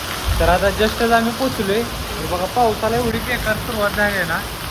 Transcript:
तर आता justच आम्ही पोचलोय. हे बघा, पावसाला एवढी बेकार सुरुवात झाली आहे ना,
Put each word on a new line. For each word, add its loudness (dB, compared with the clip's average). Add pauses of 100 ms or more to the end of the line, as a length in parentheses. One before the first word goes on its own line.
(400)
तर 6
आता 4
justच 2
आम्ही 4
पोचलोय. 0
हे -6
बघा, -2
पावसाला 2
एवढी 0
बेकार -2
सुरुवात -2
झाली 0
आहे 0
ना, -2 (320)